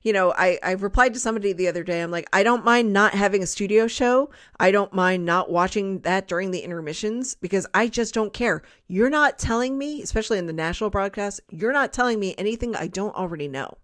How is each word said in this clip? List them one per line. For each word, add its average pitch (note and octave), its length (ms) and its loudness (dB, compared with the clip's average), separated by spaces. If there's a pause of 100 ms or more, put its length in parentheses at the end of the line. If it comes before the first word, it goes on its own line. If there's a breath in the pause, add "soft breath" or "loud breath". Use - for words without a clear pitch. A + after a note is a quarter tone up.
you A3 120 2
know, F#3 180 4
I, F3+ 320 2
I F#3 80 -2
replied G3+ 440 2
to B3+ 40 -8
somebody G#3+ 320 -2
the F3+ 160 -2
other E3+ 160 -2
day. E3+ 180 -4
I'm E3+ 80 -4
like, E3+ 220 -6
"I F#3+ 100 4
don't A#3 220 2
mind A#3 300 4
not G3+ 200 4
having G3 300 2
a - 20 -4
studio G#3 400 2
show. B3+ 440 2 (280 soft breath)
I F#3+ 140 4
don't G3+ 220 2
mind F#3 320 2
not E3+ 260 0
watching F#3+ 480 0
that F#3+ 260 0
during F#3 260 -4
the F3+ 100 -6
intermissions F3+ 760 -6
because F#3 380 -2
I A3+ 160 2
just A#3 240 -2
don't A3 180 -2
care." G3+ 320 -2 (240 soft breath)
You're G#3 220 2
not D4 280 2
telling B3+ 400 -2
me, C#4+ 240 -6
especially A3 360 -2
in F3 80 -4
the E3 80 -6
national E3 360 -4
broadcast, G3+ 600 -4
you're G#3 240 -2
not C#4 180 2
telling B3 260 0
me F#3+ 200 -4
anything A3 400 -4
I D#3+ 100 -4
don't F#3+ 260 -6
already E3 360 -6
know C3+ 340 -8